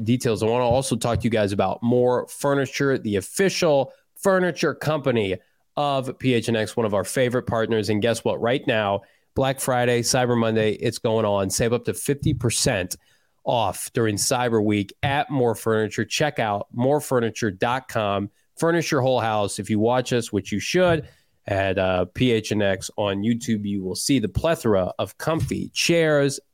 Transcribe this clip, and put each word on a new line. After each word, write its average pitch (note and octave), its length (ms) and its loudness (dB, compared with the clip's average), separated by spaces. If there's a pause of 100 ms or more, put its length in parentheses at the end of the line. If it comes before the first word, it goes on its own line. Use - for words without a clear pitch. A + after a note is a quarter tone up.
details. A2+ 420 0
I A2 40 0
wanna B2 180 2
also B2 320 2
talk A2+ 240 -2
to - 40 -12
you B2 60 2
guys G#2 220 2
about G2 300 0
More B2 440 2
Furniture, C#3 720 0
the G#2 180 -2
official D3+ 800 0 (220)
furniture F3+ 580 0
company B2+ 640 -2 (380)
of C#3 420 -2
P C3 160 0
H A2+ 140 0
N A2+ 80 2
X, G#2+ 200 -2
one A#2 80 0
of G#2 80 0
our G2 120 2
favorite B2 400 0
partners. A2 440 0
And G#2 140 0
guess A#2 220 0
what? F#2 160 0
Right B2+ 260 0
now, G#2 360 0 (340)
Black C3 240 0
Friday, B2 420 2
Cyber B2 340 2
Monday, A2 360 2
it's - 260 -4
going A2+ 260 0
on. G2+ 240 2
Save A#2 240 0
up A#2+ 120 -2
to G#2 100 -2
fifty C#3+ 400 -2
percent A2 640 -2 (480)
off A2 500 -2
during A2 220 0
Cyber A#2+ 460 0
Week G#2 300 0 (100)
at C#3+ 280 0
More A#2+ 240 0
Furniture. A2 500 -2
Check - 340 -2
out G#2 340 -2
more C3 280 2
furniture A#2 500 -2
dot A#2+ 380 -2
com. G2+ 400 -2 (300)
Furnish E3 320 0
your C#3+ 100 2
whole B2+ 200 2
house. G#2+ 380 0
If G2+ 120 -6
you G#2+ 80 2
watch B2 340 2
us, A#2+ 200 0
which G2 200 -2
you G#2 60 -2
should, F3 500 0 (380)
at, G2 320 0
uh, F#2 280 2
P B2+ 260 0
H A2 180 0
N G#2 100 0
X G2 360 -2
on G2+ 260 -2
YouTube, A2+ 420 -2
you G2+ 180 -4
will F#2 120 -6
see C3+ 240 0
the G#2 100 -2
plethora G#2+ 680 0
of - 180 -6
comfy D#3 540 -4
chairs D3+ 680 2 (140)